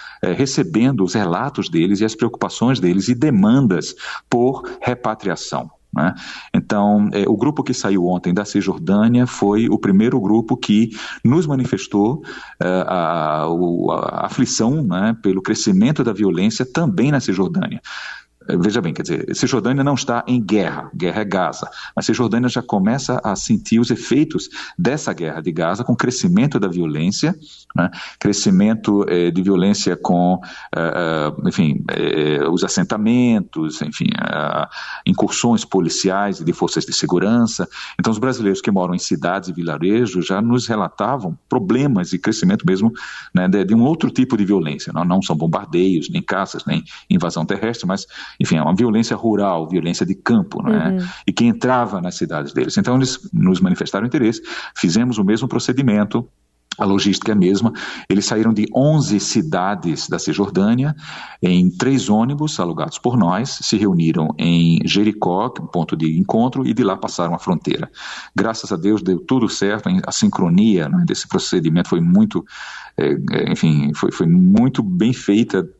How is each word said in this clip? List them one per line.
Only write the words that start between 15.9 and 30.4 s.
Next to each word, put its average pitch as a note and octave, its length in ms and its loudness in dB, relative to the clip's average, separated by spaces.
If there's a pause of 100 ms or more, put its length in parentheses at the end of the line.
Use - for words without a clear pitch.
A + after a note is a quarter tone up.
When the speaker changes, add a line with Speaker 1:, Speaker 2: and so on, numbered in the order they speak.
Speaker 1:
da A2 100 0
violência G2 520 0
também C#3+ 460 0
na C#3 80 2
Cisjordânia. F#2 600 -2 (680)
Eh, F2 80 0
veja G2+ 240 0
bem, D#2+ 120 -4
quer - 100 -8
dizer, - 320 -4
Cisjordânia B2+ 480 0
não C#3+ 100 0
está A#2+ 340 -2
em B2 160 0
guerra, E2+ 520 -2
guerra F2+ 260 -2
é G#2 40 -2
Gaza, F2+ 440 -4 (260)
mas - 100 -4
Cisjordânia A#2+ 440 0
já A#2+ 120 -4
começa A#2 640 0
a G2+ 120 -2
sentir - 440 0
os B2 120 2
efeitos C3+ 580 0 (300)
dessa D3 340 -2
guerra D#2+ 280 -8
de E2 100 -4
Gaza F2 320 -2
com B2 100 0
o A#2 40 -2
crescimento A#2+ 640 2
da G2 80 0
violência, F2 680 -2 (400)
né? F2 140 2 (300)
Crescimento, G2+ 880 2
eh, F2 240 2
de F2+ 120 0
violência F#2+ 520 2
com, F2 440 2 (360)